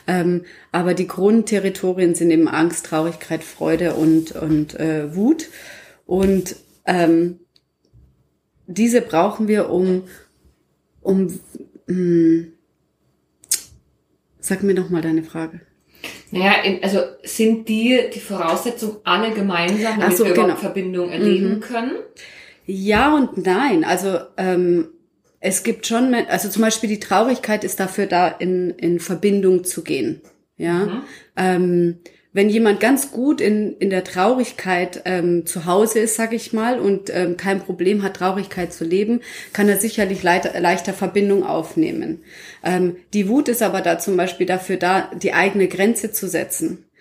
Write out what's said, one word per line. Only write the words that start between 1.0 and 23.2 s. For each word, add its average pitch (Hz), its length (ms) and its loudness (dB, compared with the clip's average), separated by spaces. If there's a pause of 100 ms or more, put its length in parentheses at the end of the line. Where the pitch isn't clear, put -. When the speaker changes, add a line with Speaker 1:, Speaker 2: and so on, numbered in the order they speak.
Speaker 1:
Grundterritorien 190 1120 2
sind 170 160 2
eben 160 160 6
Angst, 165 400 -2
Traurigkeit, 160 560 -4
Freude 160 500 -2
und, 160 380 2
und, 156 480 -2
äh, 156 360 -4
Wut. 240 340 2 (580)
Und, 190 480 0 (320)
ähm, 175 540 2 (1200)
diese 226 360 2
brauchen 196 460 0
wir, 208 220 2
um, 185 360 0 (960)
um, 190 380 0 (460)
hm, 170 680 2 (1900)
sag 190 240 -4
mir 196 100 4
noch 180 160 -2
mal 165 140 -2
deine 160 180 0
Frage. 165 400 -10 (720)
Speaker 2:
Naja, 196 320 2
in, 190 200 -2
also 196 160 0 (240)
sind 220 460 0
die, 233 300 4 (140)
die 208 60 -10
Voraussetzung 190 840 -4
alle 208 280 0
gemeinsam, 202 680 -2
damit 185 80 0
Speaker 1:
Ach - 100 4
so, 226 80 4
Speaker 2:
wir 190 60 4
überhaupt 180 180 4
Speaker 1:
genau. 165 100 -2
Speaker 2:
Verbindung 185 520 -4
erleben 202 440 2
Speaker 1:
Mhm. 214 60 -2
Speaker 2:
können? 247 300 -6 (720)
Speaker 1:
Ja 208 500 2
und 269 300 0